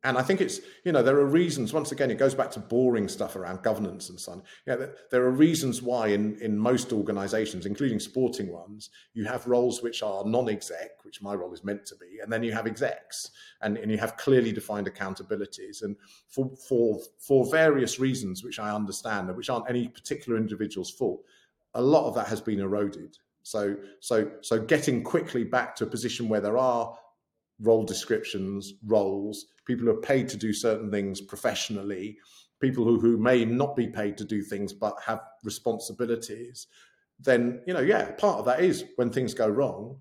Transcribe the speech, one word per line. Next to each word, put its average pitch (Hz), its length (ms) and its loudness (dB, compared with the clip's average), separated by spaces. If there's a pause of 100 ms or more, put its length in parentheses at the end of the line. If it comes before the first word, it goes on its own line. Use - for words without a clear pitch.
And 127 140 2
I 131 60 2
think 190 180 2
it's, - 180 -2 (240)
you 180 80 0
know, 135 120 6
there 135 140 6
are 143 100 6
reasons, 139 460 2
once 147 180 -2
again, 135 180 0
it 110 80 0
goes 135 160 4
back 131 180 0
to - 80 -10
boring 117 480 2
stuff - 280 -6
around 90 260 -8
governance 107 480 -2
and 92 100 -16
so - 120 -12
on. 90 120 -14 (220)
You 131 80 -2
know, 123 60 -2
there, 135 160 -8 (160)
there 123 140 4
are 127 40 6
reasons 135 540 4
why 120 240 0
in, 104 340 0
in 107 160 -2
most 120 340 2
organizations, 101 760 -2
including 110 320 -2
sporting 117 520 -2
ones, 90 380 -16 (240)
you 107 120 -4
have 120 200 -6
roles 123 380 2
which 117 180 -4
are 101 240 -4
non-exec, 107 800 -4
which - 160 -20
my 101 140 -6
role 90 180 -6
is 85 100 -16
meant 101 220 -6
to - 120 -16
be, 92 220 -20
and 107 140 -6
then 113 80 0
you 117 100 -2
have 110 140 -2
execs, - 640 -6 (320)
and, 110 160 -2
and 107 140 -2
you 107 80 2
have - 180 -2
clearly 123 340 4
defined 104 360 -4
accountabilities. 98 960 -8
And 101 120 -6 (320)
for, 135 220 -4 (180)
for, 117 320 2 (200)
for 131 320 4
various 147 480 4
reasons, 107 440 -2
which 123 140 -12
I 107 160 -4
understand, 101 540 -4
and 92 100 -6
which - 140 -6
aren't 120 180 -2
any 120 180 -2
particular - 480 -6
individual's 107 540 -4
fault, - 320 -4 (540)
a 123 60 0
lot 139 260 6
of 117 80 -4
that 110 100 0
has 107 160 -4
been 104 180 -2
eroded. 101 600 -4 (240)
So, 101 320 -2 (240)
so, 107 320 2 (100)
so 113 180 0
getting 127 440 2
quickly - 400 0
back 120 320 -2
to - 80 -2
a 104 40 -4
position 117 400 -6
where 107 140 2
there 104 160 0
are 123 380 0 (640)
role 110 240 6
descriptions, 98 880 -4 (100)
roles, 104 640 0 (200)
people 120 200 -2
who 113 60 6
are - 100 2
paid 135 260 2
to - 80 -8
do 107 160 -2
certain 107 380 0
things 98 320 -2
professionally, 101 960 -4 (420)
people 127 240 2
who, 117 160 6
who 117 180 6
may 120 280 6
not 127 300 0
be 117 120 0
paid 104 300 -4
to 107 80 -8
do 104 160 -2
things 101 320 -6
but 104 220 -2 (100)
have 110 160 -4 (220)
responsibilities, 113 1200 -6 (540)
then, 120 480 2
you 185 60 -2
know, 175 60 0
yeah, 190 340 4
part 190 260 2
of 107 60 -2
that 131 160 4
is 180 220 4 (120)
when 120 160 2
things 127 240 -2
go 110 120 2
wrong 110 540 0